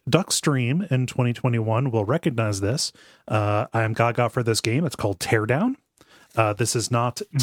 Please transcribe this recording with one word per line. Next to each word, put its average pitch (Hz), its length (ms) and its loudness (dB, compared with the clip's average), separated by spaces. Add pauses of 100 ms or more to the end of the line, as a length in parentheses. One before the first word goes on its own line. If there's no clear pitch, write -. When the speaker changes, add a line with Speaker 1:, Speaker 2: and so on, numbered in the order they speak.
Speaker 1:
Duckstream 147 840 0
in 127 160 2
twenty 120 260 0
twenty-one 117 580 0
will 110 140 0
recognize 113 560 -2
this. 110 300 -2 (360)
Uh, 104 460 0
I 113 100 0
am 110 100 -2
gaga 117 360 2
for 127 140 -2
this 113 180 0
game. 127 240 0
It's - 100 -4
called 101 240 -2
Teardown. 123 560 0 (600)
Uh, 110 180 2
this 113 220 -2
is 113 160 -2
not 120 260 0
Speaker 2:
Mm-hmm. - 260 -8